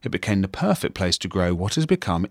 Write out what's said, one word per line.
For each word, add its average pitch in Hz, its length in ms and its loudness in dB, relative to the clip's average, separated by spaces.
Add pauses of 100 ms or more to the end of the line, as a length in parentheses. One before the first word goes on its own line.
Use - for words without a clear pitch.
It - 60 -6
became 101 320 0
the 95 80 0
perfect - 460 -2
place 90 240 0
to 92 100 -6
grow 90 240 2
what 90 220 0
has 160 100 2
become 101 460 0